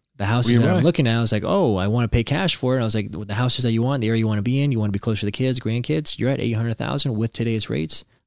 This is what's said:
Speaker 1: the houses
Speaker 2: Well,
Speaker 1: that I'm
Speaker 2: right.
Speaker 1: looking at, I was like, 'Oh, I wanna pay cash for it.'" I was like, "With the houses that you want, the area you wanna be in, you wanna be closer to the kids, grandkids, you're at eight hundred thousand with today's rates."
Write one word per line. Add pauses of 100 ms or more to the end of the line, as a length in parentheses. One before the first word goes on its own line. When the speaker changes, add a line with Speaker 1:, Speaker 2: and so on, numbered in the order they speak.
(160)
Speaker 1:
the
houses
Speaker 2:
Well,
Speaker 1:
that
I'm
Speaker 2:
right.
Speaker 1:
looking
at,
I
was
like,
'Oh,
I
wanna
pay
cash
for
it.'"
I
was
like,
"With
the
houses
that
you
want,
the
area
you
wanna
be
in,
you
wanna
be
closer
to
the
kids,
grandkids,
you're
at
eight
hundred
thousand
with
today's
rates." (220)